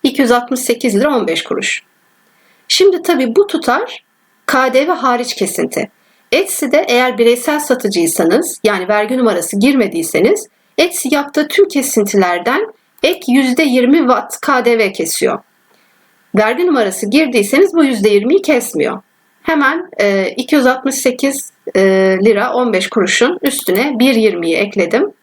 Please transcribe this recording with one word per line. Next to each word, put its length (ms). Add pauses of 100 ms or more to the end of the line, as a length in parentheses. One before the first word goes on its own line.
İki 200
yüz 100
altmış 280
sekiz 400
lira 160
on 100
beş 180
kuruş. 380 (840)
Şimdi 340
tabii 340
bu 100
tutar 580 (420)
K 280
D 140
V 40
hariç 420
kesinti. 560 (420)
Etsy'de 560
eğer 300
bireysel 420
satıcıysanız, 1040
yani 240
vergi 300
numarası 420
girmediyseniz, 880 (300)
Etsy 340
yaptığı 360
tüm 200
kesintilerden 1040 (280)
ek 300
yüzde 300
yirmi 460
vat 340
K 220
D 140
V 140
kesiyor. 460 (960)
Vergi 320
numarası 440
girdiyseniz 640
bu 100
yüzde 240
yirmiyi 340
kesmiyor. 600 (400)
Hemen, 480 (100)
e, 360
iki 180
yüz 120
altmış 280
sekiz, 580 (240)
e, 60 (420)
lira 280
on 200
beş 180
kuruşun 520
üstüne 560
bir 160
yirmiyi 420
ekledim. 560 (100)